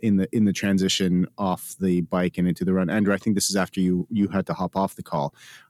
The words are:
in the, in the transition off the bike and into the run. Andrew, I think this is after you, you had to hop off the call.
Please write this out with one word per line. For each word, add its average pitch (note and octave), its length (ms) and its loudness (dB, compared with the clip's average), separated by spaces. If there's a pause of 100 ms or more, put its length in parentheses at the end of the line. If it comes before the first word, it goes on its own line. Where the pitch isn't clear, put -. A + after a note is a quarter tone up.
in G#2+ 140 2
the, F#2+ 180 0
in A2 120 4
the G2 60 2
transition F#2 760 0 (100)
off F#2+ 400 -4
the F#2 220 2
bike F2+ 380 -2
and F2+ 100 2
into F2 160 -2
the F#2 100 0
run. F#2 160 0
Andrew, G2+ 240 2
I G2 40 0
think G#2 180 -2
this - 140 0
is F#2+ 40 -4
after F#2+ 260 -2
you, F2+ 300 2
you G2+ 160 2
had F#2 200 -2
to - 80 -4
hop F2+ 200 -4
off F#2+ 220 -2
the E2 80 -12
call. D2 280 -4 (380)